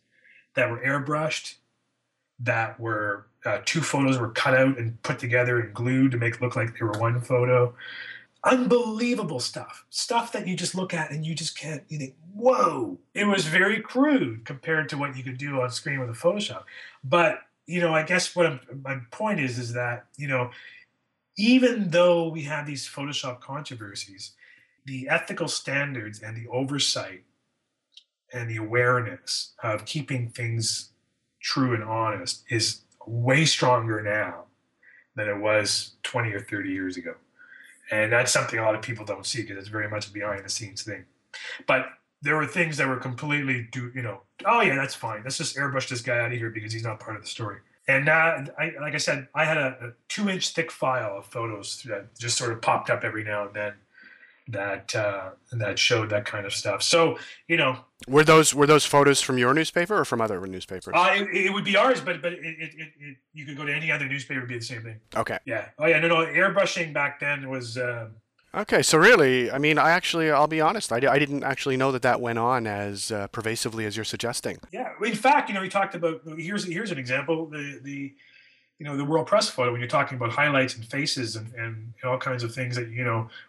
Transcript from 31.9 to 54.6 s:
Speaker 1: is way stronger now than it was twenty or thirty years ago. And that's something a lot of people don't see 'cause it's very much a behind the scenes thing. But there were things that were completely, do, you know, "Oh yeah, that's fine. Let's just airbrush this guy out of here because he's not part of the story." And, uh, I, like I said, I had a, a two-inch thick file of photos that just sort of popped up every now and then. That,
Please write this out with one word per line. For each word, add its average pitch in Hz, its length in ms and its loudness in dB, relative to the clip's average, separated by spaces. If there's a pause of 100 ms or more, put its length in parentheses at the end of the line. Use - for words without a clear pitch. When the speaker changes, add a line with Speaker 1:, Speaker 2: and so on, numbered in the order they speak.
Speaker 1:
is - 320 0 (240)
way 127 400 4
stronger 117 560 2
now 104 440 -4 (720)
than 107 120 -4
it 104 120 -2
was 107 520 2 (100)
twenty 117 300 -2
or 101 80 -4
thirty 98 320 -6
years 92 260 -4
ago. 82 160 -10 (760)
And 107 240 0
that's 120 180 4
something 113 260 0
a 113 60 0
lot 110 100 4
of 107 80 -2
people - 220 -8
don't 98 220 -8
see 113 180 -4
'cause 98 140 -12
it's 98 100 -14
very 104 220 -6
much 104 180 -6
a - 60 -20
behind 101 320 -6
the 98 40 -14
scenes 101 340 -8
thing. 98 200 -10 (640)
But 131 220 2 (320)
there 147 160 0
were 147 80 0
things 160 320 -2
that 139 100 0
were 131 80 0
completely, 131 720 -4
do, 120 240 -10
you 131 80 -8
know, 104 200 -8 (240)
"Oh 233 160 4
yeah, 156 140 2
that's 135 200 -4
fine. 110 280 -8
Let's 135 140 -6
just - 200 -6
airbrush 135 320 -2
this 120 120 -6
guy 120 180 -2
out 120 120 -2
of 120 60 -4
here 113 140 -4
because 110 200 -8
he's 113 140 -6
not 110 160 -8
part 110 160 -10
of - 40 -14
the - 60 -16
story." 104 300 -8 (320)
And, 139 180 4
uh, 160 380 4 (120)
I, 156 220 -4
like 147 140 -6
I 151 40 -4
said, 139 380 -2
I 151 80 0
had 160 140 2
a, 131 240 -2
a 120 100 -12 (160)
two-inch 196 460 -2
thick 165 180 -4
file 120 460 -2
of - 80 -12
photos 113 580 -8
that 104 340 -10
just 117 200 -2
sort 120 160 -2
of 113 80 -8
popped - 280 2
up 120 140 0
every 107 220 -4
now 104 220 -4
and 101 60 -16
then. 104 200 -6 (760)
That, 98 480 -6